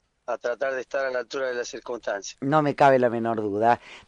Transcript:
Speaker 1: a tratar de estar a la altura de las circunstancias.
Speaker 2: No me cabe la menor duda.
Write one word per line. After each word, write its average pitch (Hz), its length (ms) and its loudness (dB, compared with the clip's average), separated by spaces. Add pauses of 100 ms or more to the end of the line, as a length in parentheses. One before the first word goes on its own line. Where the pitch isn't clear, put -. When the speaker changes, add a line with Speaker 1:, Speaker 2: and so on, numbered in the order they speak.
(260)
Speaker 1:
a 117 100 -4
tratar 131 380 -4
de 127 80 -6
estar 135 240 -4
a 131 40 -4
la 123 100 -2
altura 135 260 -6
de 127 80 -4
las 120 140 -6
circunstancias. 113 760 -8
Speaker 2:
No 147 180 2
me 147 140 0
cabe 135 240 6
la 123 100 4
menor 113 320 -2
duda. 107 400 2 (280)